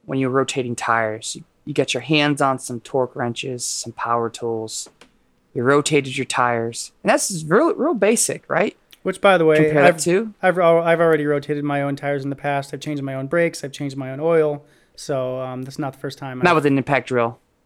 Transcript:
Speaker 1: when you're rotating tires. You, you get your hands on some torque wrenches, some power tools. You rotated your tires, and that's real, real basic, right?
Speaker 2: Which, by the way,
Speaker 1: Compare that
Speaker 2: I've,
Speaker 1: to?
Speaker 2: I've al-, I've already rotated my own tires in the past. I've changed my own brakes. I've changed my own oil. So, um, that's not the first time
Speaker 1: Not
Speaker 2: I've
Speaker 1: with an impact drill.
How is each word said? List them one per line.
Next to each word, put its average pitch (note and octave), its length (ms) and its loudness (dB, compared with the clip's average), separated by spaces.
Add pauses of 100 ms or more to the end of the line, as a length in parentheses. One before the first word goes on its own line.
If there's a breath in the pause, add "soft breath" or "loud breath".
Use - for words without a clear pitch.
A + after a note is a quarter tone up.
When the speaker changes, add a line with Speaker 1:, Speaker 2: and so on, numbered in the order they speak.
Speaker 1:
when C#3 160 -4
you're C3 100 0
rotating B2+ 460 -2
tires. A2+ 580 -2
You, - 80 -16 (220)
you D3 100 -10
get C3+ 200 0
your B2 80 -4
hands D3 380 2
on C3+ 200 2
some A#2+ 200 -10
torque B2+ 360 -2
wrenches, B2 480 -6
some - 280 -8
power A#2 380 -2
tools. A2+ 580 -8 (640)
You B2 120 -2
rotated C#3+ 520 2
your C3+ 100 -4
tires, A#2 640 -2 (100)
and F#3+ 80 2
that's G#3 340 0
real, A#3 300 2
real D#4 200 0
basic, G#3 540 0
right? E3 280 0 (260)
Speaker 2:
Which, F#3 180 -6
by G3 160 6
the E3 80 2
way, D#3 120 6
Speaker 1:
Compare D3+ 260 4
that F3 120 6
Speaker 2:
I've, D#3+ 80 -8
Speaker 1:
to? G3+ 380 0
Speaker 2:
I've F3+ 180 2
al-, E3+ 240 6
I've E3 180 2
already D#3+ 260 4
rotated D3 380 -2
my C#3+ 180 -2
own C#3 140 -2
tires C#3+ 260 -4
in C#3 80 -6
the C#3 60 -8
past. C#3 360 -4
I've D3 80 -8
changed D3 220 -6
my C#3 120 -6
own C3+ 120 -6
brakes. E3 380 -2
I've C#3 80 -10
changed C#3 240 -8
my C3 160 -8
own C3+ 80 -10
oil. D#3 440 2 (300 soft breath)
So, B2+ 460 -6
um, B2+ 220 -8
that's C3+ 160 -12
not C#3 160 -6
the - 40 -20
first C#3 200 -10
time C3 200 -10
Speaker 1:
Not E3+ 120 4
Speaker 2:
I've E3+ 60 4
Speaker 1:
with D3 100 2
an C#3 120 4
impact C3 300 0
drill. A#2+ 300 0 (280)